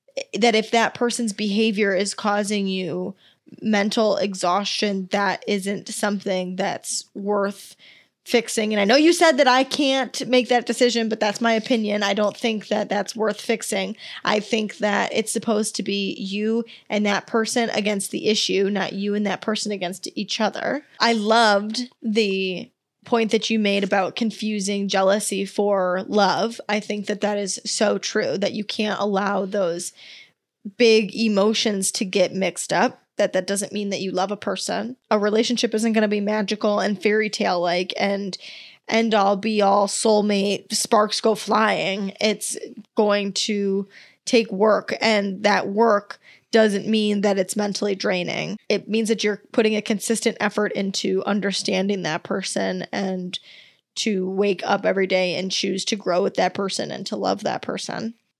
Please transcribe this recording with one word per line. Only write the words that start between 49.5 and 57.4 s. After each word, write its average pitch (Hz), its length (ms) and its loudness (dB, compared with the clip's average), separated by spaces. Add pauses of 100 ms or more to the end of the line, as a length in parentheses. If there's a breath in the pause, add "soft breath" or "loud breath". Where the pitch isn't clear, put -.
putting 214 240 2
a 208 80 -2
consistent 220 560 -2
effort 208 320 0
into 190 540 -2
understanding 196 800 0
that 156 200 -4
person 190 680 -4
and 185 460 -6 (600 loud breath)
to 190 320 -2
wake 190 360 0
up 202 200 0
every 190 220 2
day 185 280 0
and 185 160 -4
choose 190 340 -2
to - 100 -2
grow 185 280 0
with 196 120 -2
that 185 180 0
person 202 380 -6
and - 160 -10
to 214 80 -6
love 196 280 -2